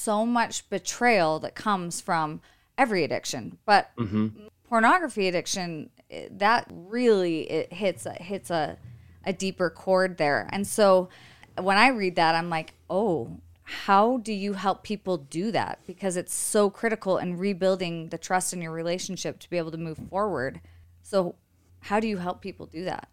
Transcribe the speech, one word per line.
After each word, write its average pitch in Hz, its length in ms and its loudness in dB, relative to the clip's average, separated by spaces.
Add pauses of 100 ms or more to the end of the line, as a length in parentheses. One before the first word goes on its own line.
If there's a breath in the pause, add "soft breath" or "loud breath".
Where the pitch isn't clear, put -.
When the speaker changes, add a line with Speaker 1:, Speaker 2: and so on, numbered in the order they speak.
Speaker 1:
so 214 240 0
much 233 440 -2
betrayal 190 680 2
that - 140 -8
comes 185 460 -2
from 160 400 -2 (360)
every 214 280 2
addiction, 123 600 -6
but 202 320 4
Speaker 2:
Mm-hmm. 107 320 0 (400)
Speaker 1:
pornography 233 600 2
addiction, 175 640 -4 (200)
i-, 80 220 -14
that 202 380 2
really, 185 800 0
it - 220 -4
hits 180 340 -4
a, 139 80 -6
hits 185 360 -10
a, 156 280 -2 (460 soft breath)
a 190 80 0
deeper 185 380 -2
chord 185 480 2
there. 139 340 2
And 202 140 -2
so 190 420 6 (520 soft breath)
when 190 180 2
I 240 100 8
read 196 280 0
that, 160 180 4
I'm 170 160 0
like, 160 240 -4 (160)
"Oh, 175 500 0 (240)
how 214 540 4
do 220 140 -6
you 202 200 -2
help 190 300 -2
people 190 360 -4
do 160 340 -6
that?" 120 340 -2
Because 180 300 -6
it's - 180 -6
so 208 360 2
critical 214 480 0
in 175 200 -4
rebuilding 185 720 -2
the 170 80 -8
trust 185 340 -2
in 180 100 -8
your 160 100 -8
relationship 170 680 -6
to - 100 -20
be 175 80 -4
able 165 140 -4
to 165 60 -10
move 165 200 -8 (120)
forward. 170 500 -4 (420)
So 180 340 0 (440)
how 208 200 0
do 226 80 -2
you 202 100 -4
help 175 240 -6
people 175 240 -14
do 160 180 -12
that? - 280 -8